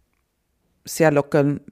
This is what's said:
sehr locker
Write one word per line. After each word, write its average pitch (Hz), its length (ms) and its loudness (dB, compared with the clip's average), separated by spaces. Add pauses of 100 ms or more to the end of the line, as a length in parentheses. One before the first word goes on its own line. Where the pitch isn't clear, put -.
(880)
sehr 160 220 0
locker 143 480 0 (140)